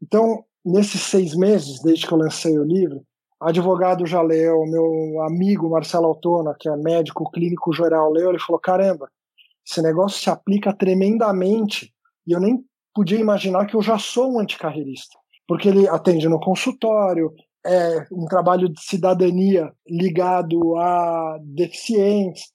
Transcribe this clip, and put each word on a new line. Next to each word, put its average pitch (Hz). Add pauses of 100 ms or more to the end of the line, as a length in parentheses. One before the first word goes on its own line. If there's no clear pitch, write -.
Então, 226 (220)
nesses 196
seis 175
meses, 170
desde 160
que -
eu 160
lancei 156
o 147
livro, 156 (380)
advogado 180
já 170
leu, 160
meu 160
amigo 165
Marcelo 160
Altona, 160
que -
é 151
médico 160
clínico 170
geral, 160
leu, 170
ele 170
falou, 165
"Caramba, 185 (560)
esse -
negócio 165
se -
aplica 196
tremendamente 202 (320)
e 170
eu 175
nem 240 (300)
podia 208
imaginar 196
que 202
eu 214
já 220
sou 247
um 240
anticarreirista." 147 (300)
Porque 175
ele 196
atende 165
no 160
consultório, 190 (320)
é 170
um 175
trabalho 180
de 156
cidadania 185 (160)
ligado 170
a 170
deficientes 180